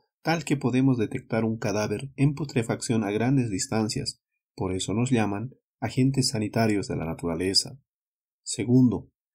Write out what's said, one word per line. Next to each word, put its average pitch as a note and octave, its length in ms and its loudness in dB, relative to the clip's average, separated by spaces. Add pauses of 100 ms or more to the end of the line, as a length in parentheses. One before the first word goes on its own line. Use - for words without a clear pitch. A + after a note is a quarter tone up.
(220)
tal E3 220 -2
que D#3 120 0
podemos C3 400 2
detectar A2+ 480 -2
un A2+ 140 -2
cadáver G#2 560 -2
en C#3 200 2
putrefacción A#2 680 -2
a G2+ 80 -2
grandes A#2 400 2
distancias. - 720 -2 (320)
Por F#2 180 -2
eso F#2+ 220 -4
nos A#2 160 2
llaman A2 440 0 (260)
agentes C3+ 480 2
sanitarios G#2+ 580 0
de E2+ 100 -4
la D#2+ 100 -4
naturaleza. E2+ 720 -2 (640)
Segundo, A#2 680 2 (240)